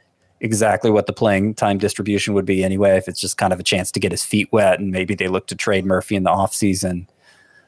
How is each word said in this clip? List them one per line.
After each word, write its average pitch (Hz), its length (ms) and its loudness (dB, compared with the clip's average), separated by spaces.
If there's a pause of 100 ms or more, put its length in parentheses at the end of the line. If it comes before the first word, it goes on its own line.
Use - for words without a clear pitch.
(400)
exactly 110 500 0
what 104 160 4
the - 80 -6
playing 104 400 2
time 101 240 0
distribution 101 560 -2
would 95 100 2
be 95 200 0
anyway, 95 320 4
if 92 120 -2
it's 90 120 -10
just - 180 -6
kind 92 140 0
of 87 80 -4
a - 20 -12
chance 82 280 -2
to 95 100 -4
get 90 120 0
his 82 120 -4
feet 104 280 0
wet 98 260 4
and 98 120 -4
maybe 92 240 -2
they 92 140 -4
look 92 180 -2
to - 80 -10
trade 95 320 -2
Murphy 92 280 0
in 95 100 0
the 87 60 2
offseason, 92 760 0 (600)